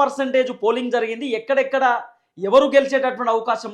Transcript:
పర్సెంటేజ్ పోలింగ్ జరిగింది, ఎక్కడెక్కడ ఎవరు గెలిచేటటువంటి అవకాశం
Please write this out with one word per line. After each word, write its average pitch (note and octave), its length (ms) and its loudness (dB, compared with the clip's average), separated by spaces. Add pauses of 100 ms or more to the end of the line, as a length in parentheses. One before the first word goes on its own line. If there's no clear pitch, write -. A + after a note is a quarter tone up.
పర్సెంటేజ్ C4 500 0 (140)
పోలింగ్ A#3+ 320 0
జరిగింది, A3+ 320 -4 (120)
ఎక్కడెక్కడ C4+ 440 0 (640)
ఎవరు B3+ 240 6
గెలిచేటటువంటి C4 600 2
అవకాశం A3+ 400 -4